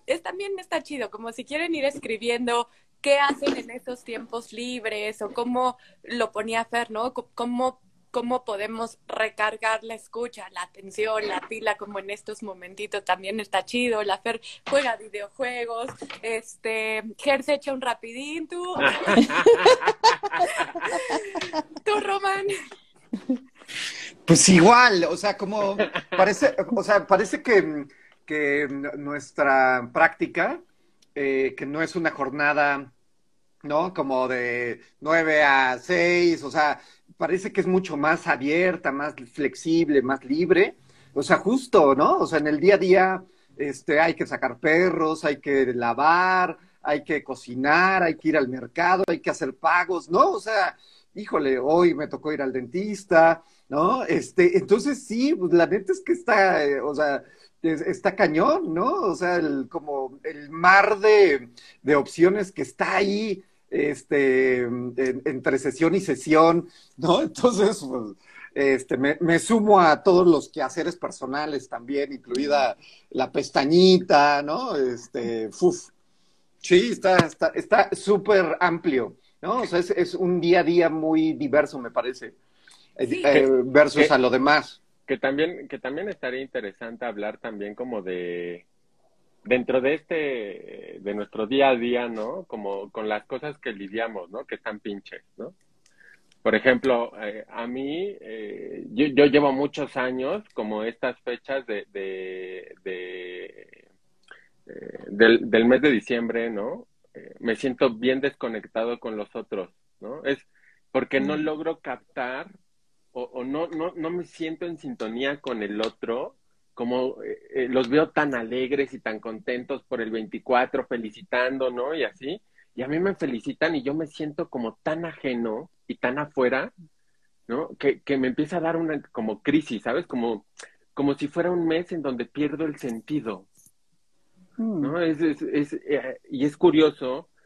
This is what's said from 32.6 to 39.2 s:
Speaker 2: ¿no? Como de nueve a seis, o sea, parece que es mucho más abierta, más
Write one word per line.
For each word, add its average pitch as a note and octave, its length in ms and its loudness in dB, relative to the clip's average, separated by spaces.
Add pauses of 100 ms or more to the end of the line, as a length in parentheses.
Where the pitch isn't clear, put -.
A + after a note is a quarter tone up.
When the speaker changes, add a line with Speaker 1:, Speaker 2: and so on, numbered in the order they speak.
Speaker 2:
¿no? D#3+ 300 -2
Como C3 340 0
de A#2+ 540 -4 (200)
nueve D#3 420 4
a C3+ 360 4
seis, F3 640 2
o C3+ 80 -10
sea, D3+ 300 0 (360)
parece F#3 340 -2
que F#3+ 100 2
es D#3+ 60 -4
mucho F#3 300 0
más D#3 300 0
abierta, D#3 640 0
más C#3+ 240 -8 (180)